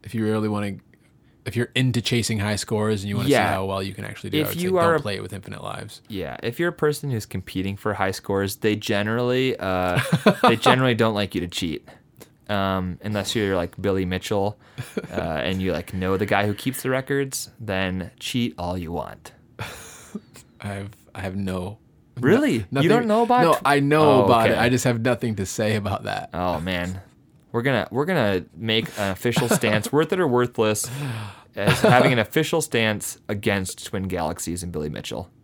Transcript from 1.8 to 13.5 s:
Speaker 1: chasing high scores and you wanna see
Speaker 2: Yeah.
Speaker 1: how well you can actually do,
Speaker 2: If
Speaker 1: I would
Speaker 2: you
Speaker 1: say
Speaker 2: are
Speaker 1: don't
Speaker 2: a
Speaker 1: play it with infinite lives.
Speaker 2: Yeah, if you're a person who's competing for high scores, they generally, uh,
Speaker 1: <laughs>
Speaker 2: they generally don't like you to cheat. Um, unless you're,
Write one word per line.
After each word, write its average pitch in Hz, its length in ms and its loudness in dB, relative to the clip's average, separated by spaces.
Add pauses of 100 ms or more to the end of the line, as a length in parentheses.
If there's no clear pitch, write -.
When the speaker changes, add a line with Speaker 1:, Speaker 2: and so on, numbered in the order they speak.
Speaker 1:
chasing 113 360 0
high 104 180 0
scores 107 460 -2
and 101 60 -6
you 101 80 -2
wanna 127 120 0
see 143 40 6
Speaker 2:
Yeah. 101 200 4
Speaker 1:
how 95 120 -2
well 95 180 -2
you 101 120 -6
can 104 100 -10
actually 101 260 -10
do, 151 100 0
Speaker 2:
If 151 60 0
Speaker 1:
I 101 40 -4
would 160 120 -6
Speaker 2:
you 185 80 0
Speaker 1:
say 185 60 2
Speaker 2:
are 170 160 4
Speaker 1:
don't 151 80 2
Speaker 2:
a - 20 -12
Speaker 1:
play 101 140 -4
it 104 60 -6
with 101 100 -10
infinite 101 300 -12
lives. 101 460 -12
Speaker 2:
Yeah, 87 340 -8
if 120 180 -6
you're 170 80 2
a 170 40 -2
person 147 380 0
who's 110 160 -4
competing 95 500 -4
for 104 180 -2
high 98 160 0
scores, 98 460 -2
they 107 200 2
generally, 120 840 0
uh, 90 420 0 (220)
Speaker 1:
<laughs> - 200 4
Speaker 2:
they - 140 6
generally 127 380 4
don't 113 200 4
like 101 200 -2
you 90 60 0
to 90 80 -4
cheat. - 380 -4 (600)
Um, 95 540 0
unless 104 340 -2
you're, 98 180 2